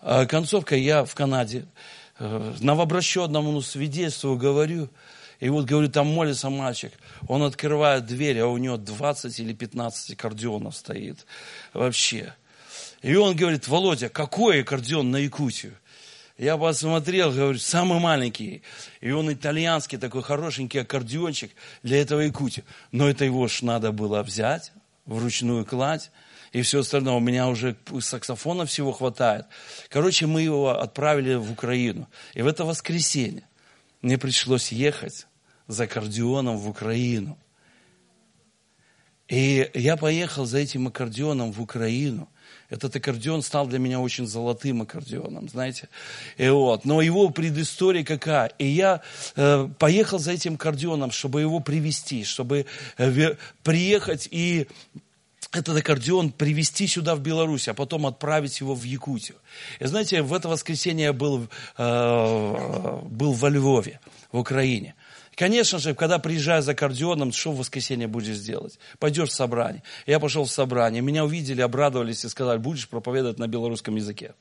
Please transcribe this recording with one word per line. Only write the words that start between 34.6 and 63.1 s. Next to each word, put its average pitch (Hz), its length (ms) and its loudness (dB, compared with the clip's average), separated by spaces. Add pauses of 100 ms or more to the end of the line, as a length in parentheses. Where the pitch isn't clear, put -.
ехать - 540 -2 (400)
за 113 160 -4
аккордеоном 117 720 -2
в 101 100 -6
Украину. 113 720 -2 (1900)
И 131 480 4
я 147 220 2
поехал 156 480 0
за 120 120 -2
этим 135 300 -2
аккордеоном 123 640 -4
в 104 100 -8
Украину. 117 680 -2 (440)
Этот 127 240 -6
аккордеон 135 480 -2
стал 143 240 0
для 127 100 -2
меня 127 220 0
очень 127 260 -4
золотым 117 560 -2
аккордеоном, - 640 -10
знаете. 127 400 -8 (500)
И 127 120 4
вот. 131 360 6
Но 151 160 4
его 175 280 6
предыстория 165 760 0
какая? 143 540 0
И 139 80 -2
я, 175 360 4 (340)
э, 143 420 6
поехал 190 400 4
за 160 140 -2
этим 165 240 -2
аккордеоном, 147 560 -2
чтобы 143 300 -2
его 156 180 2
привезти, 147 640 -2
чтобы, 135 420 -2 (320)
э, 131 120 4
ве-, 151 280 4 (240)
приехать 180 720 2
и 170 360 0 (840)
этот 160 260 0
аккордеон 147 540 2
привезти 151 560 0
сюда, 165 280 0
в 143 40 -4
Беларусь, 160 480 0
а 110 80 -4
потом 147 320 -2
отправить 147 520 -2
его 139 140 -4
в 123 100 -6
Якутию. 127 540 -6 (420)
И 131 60 -6
знаете, 175 380 0
в 139 100 0
это 175 160 -2
воскресенье 160 560 0
я 147 80 4
был, 131 340 0 (300)
э, 120 1300 2
был 127 300 0